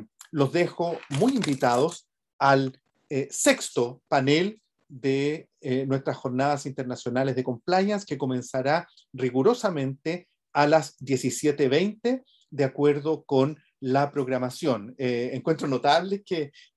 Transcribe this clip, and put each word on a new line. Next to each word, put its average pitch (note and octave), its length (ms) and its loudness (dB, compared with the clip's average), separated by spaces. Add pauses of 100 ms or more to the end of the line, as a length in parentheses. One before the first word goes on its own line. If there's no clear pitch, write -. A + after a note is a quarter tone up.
(320)
los C#3 200 2
dejo E3+ 480 -2 (100)
muy E3 220 2
invitados C#3+ 800 0 (280)
al, C3+ 400 2 (320)
eh, C#3 220 -4
sexto - 800 -2
panel D#3 520 2 (280)
de, C#3 600 -4 (120)
eh, C3 260 -2
nuestras C3+ 300 -2
jornadas C#3 480 -2
internacionales B2+ 720 -4
de B2+ 100 -2
compliance, F#3+ 600 0
que D3 120 -6
comenzará C3 720 -2 (260)
rigurosamente D3 1120 -2 (240)
a D3 160 4
las D3+ 320 2
diecisiete C3 680 0
veinte, G#3+ 540 0 (280)
de C#3 140 0
acuerdo D3 580 0
con C#3+ 340 2 (220)
la C#3 320 0
programación. B2+ 840 -4
Eh, B2 360 -2
encuentro D#3+ 340 -2
notable F3 560 2
que, D#3 280 -6 (260)